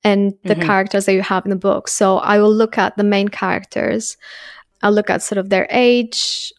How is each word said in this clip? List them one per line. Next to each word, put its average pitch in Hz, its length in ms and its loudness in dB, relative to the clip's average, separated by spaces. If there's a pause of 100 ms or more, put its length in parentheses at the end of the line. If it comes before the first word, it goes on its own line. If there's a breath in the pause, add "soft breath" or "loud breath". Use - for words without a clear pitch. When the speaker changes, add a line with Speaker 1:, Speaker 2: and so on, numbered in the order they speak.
Speaker 1:
and 202 300 2 (120)
the 190 100 0
Speaker 2:
Mm-hmm. 170 100 -2
Speaker 1:
characters 196 400 0
that 190 80 2
you 190 80 2
have 190 240 -2
in 202 60 -4
the 196 60 -2
book. 196 300 -2
So 190 340 2
I 208 180 2
will 208 160 6
look 220 240 0
at 190 180 0
the 208 80 0
main 202 240 2
characters. - 880 -4 (680 loud breath)
I'll 208 100 2
look 208 180 0
at 190 120 -2
sort - 140 -4
of 196 140 -4
their 190 180 2
age 240 920 0